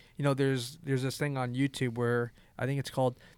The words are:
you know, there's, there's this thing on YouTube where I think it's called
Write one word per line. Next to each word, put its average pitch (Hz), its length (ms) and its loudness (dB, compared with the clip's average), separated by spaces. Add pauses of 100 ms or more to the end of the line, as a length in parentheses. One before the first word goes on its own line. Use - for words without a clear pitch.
(160)
you 143 80 -2
know, 139 80 4
there's, 131 500 0
there's 135 200 0
this 131 160 -2
thing 143 180 -2
on 123 180 -2
YouTube 131 420 0
where 120 360 2 (260)
I 120 80 -2
think 139 140 -2
it's - 100 -8
called 127 280 0 (200)